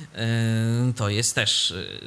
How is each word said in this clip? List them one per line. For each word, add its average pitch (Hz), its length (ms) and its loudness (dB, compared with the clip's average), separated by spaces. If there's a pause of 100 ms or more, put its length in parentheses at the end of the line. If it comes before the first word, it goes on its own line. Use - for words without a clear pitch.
Y, 117 920 0
to 104 160 -2
jest 104 260 0
też, - 360 0
y, 82 360 -8